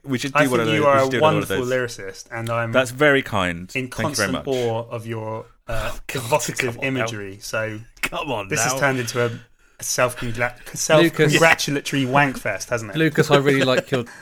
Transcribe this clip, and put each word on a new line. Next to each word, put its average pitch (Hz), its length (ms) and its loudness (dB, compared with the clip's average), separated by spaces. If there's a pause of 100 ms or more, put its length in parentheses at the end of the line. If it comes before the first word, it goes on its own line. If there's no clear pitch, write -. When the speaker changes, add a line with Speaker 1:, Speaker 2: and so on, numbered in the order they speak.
Speaker 1:
We 135 120 -2
should 135 160 -6
do 147 60 4
Speaker 2:
I - 40 6
Speaker 1:
one 135 80 2
Speaker 2:
think 123 100 4
Speaker 1:
of 110 60 0
those. 156 80 2
Speaker 2:
you 151 60 2
Speaker 1:
We 147 60 4
Speaker 2:
are 139 120 6
Speaker 1:
should 135 80 4
Speaker 2:
a 131 40 -2
Speaker 1:
do 135 60 2
another - 40 2
one 156 220 4
of - 60 -6
Speaker 2:
wonderful 123 160 -2
Speaker 1:
those. 127 320 -2
Speaker 2:
lyricist, 98 340 -14
and 113 180 -6
I'm 117 220 -2
Speaker 1:
That's 127 200 2
very 139 300 4
kind. 90 380 -2 (160)
Speaker 2:
in 131 140 -6
Speaker 1:
Thank - 80 -12
you 151 180 -2
very 101 160 0
Speaker 2:
constant - 20 -
Speaker 1:
much. 78 140 -6
Speaker 2:
awe 117 420 -2
of 113 160 -10
your, 110 400 -8 (220)
uh, 117 260 -2
Speaker 1:
Oh, - 140 -10
God, - 80 -6 (100)
Speaker 2:
evocative 123 500 -2
Speaker 1:
come 139 120 -6
on 135 60 -2
now. 131 80 -2
Speaker 2:
imagery. 104 400 -6
So 110 380 -6 (240)
Speaker 1:
Come 160 280 -6
on 104 160 -4
Speaker 2:
this 104 180 -2
Speaker 1:
now. 123 60 0
Speaker 2:
has 135 80 -4
turned 135 200 2
into 120 260 -2
a 117 60 -2 (500)
self-congla-, 120 760 -2
Speaker 3:
Lucas. - 240 -12
Speaker 2:
self-congratulatory 151 1200 4
wank 131 320 2
fest, 101 340 -6
hasn't 110 200 -4
it? - 60 -6
Speaker 3:
Lucas, 160 320 2
I 143 80 6
really 135 260 4
like 127 280 0
your, 123 140 0 (160)